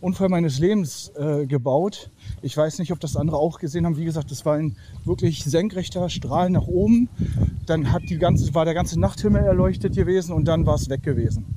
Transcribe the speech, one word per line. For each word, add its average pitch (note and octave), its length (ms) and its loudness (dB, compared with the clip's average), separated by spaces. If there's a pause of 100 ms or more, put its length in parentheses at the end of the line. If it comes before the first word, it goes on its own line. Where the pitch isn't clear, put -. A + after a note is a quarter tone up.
Unfall F#3 280 0
meines E3 300 2
Lebens, F#3 580 0
äh, D3 280 0
gebaut. C#3 640 0 (320)
Ich C3 140 -6
weiß D#3 240 0
nicht, F3 140 -2
ob D3+ 80 -8
das D3+ 160 -4
andere D#3 180 0
auch D#3 240 0
gesehen E3 260 -2
haben. E3 120 0
Wie E3 80 -4
gesagt, D#3 260 -4
es - 140 -8
war D3+ 100 2
ein D3+ 220 -4 (260)
wirklich E3+ 400 -2
senkrechter F3+ 680 -2
Strahl D#3 400 -2
nach - 180 2
oben. A3 420 4 (560)
Dann D#3 260 0
hat - 180 0
die F3 80 -2
ganze, E3+ 380 2
war E3 80 2
der E3 100 0
ganze E3+ 240 -2
Nachthimmel G3+ 460 2
erleuchtet F#3 520 2
gewesen F3+ 360 2
und D#3 140 0
dann E3 200 2
war's D3+ 220 2
weg C3+ 160 -4
gewesen. A#2+ 420 0 (120)